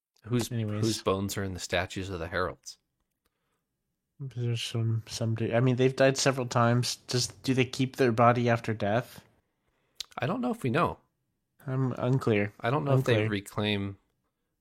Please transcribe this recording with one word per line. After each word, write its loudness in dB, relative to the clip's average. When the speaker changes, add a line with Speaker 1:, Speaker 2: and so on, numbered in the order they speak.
Speaker 1:
Whose, -2
Speaker 2:
Anyways. -4
Speaker 1:
whose 0
bones -2
are -4
in -6
the -8
statues -4
of -8
the -8
heralds? -6
Speaker 2:
There's -4
some, -2
some -2
do-, -2
I 4
mean, 4
they've 4
died 4
several 0
times. 2
Does, -2
do -2
they 4
keep -4
their 4
body 6
after 0
death? -2
Speaker 1:
I -4
don't -2
know -2
if -8
we 0
know. 0
Speaker 2:
I'm -2
unclear. 0
Speaker 1:
I -2
don't -2
know 2
if 0
they 4
Speaker 2:
Unclear. 2
Speaker 1:
reclaim -4